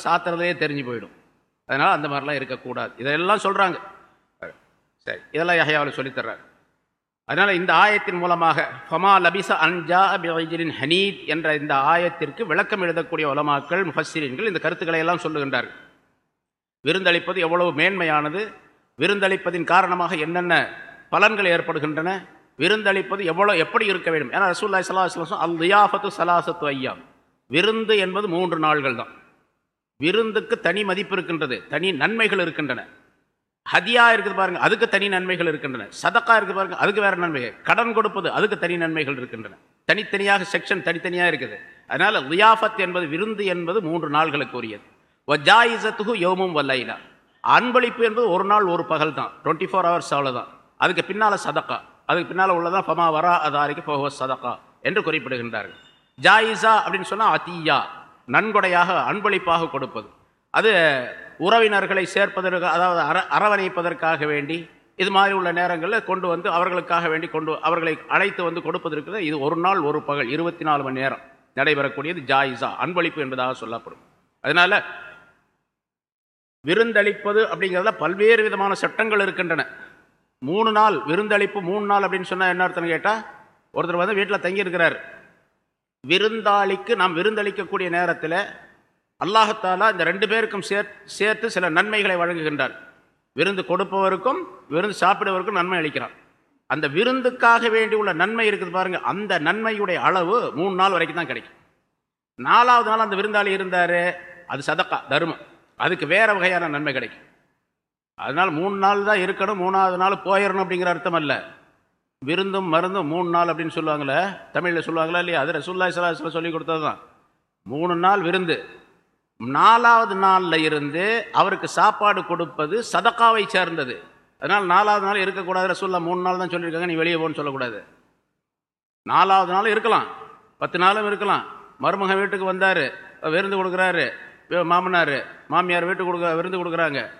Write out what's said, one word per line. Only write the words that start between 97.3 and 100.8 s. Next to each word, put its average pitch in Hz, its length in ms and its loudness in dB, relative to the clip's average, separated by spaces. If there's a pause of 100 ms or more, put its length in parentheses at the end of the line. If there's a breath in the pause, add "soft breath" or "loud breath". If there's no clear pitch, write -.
வேண்டி 220 260 2
உள்ள 208 180 0
நன்மை 220 360 0
இருக்குது 185 280 -4
பாருங்க, 185 220 -2
அந்த 190 400 -4
நன்மையுடைய 202 580 -2 (100)
அளவு 185 300 2 (140)
மூணு 180 240 -2
நாள் 190 200 4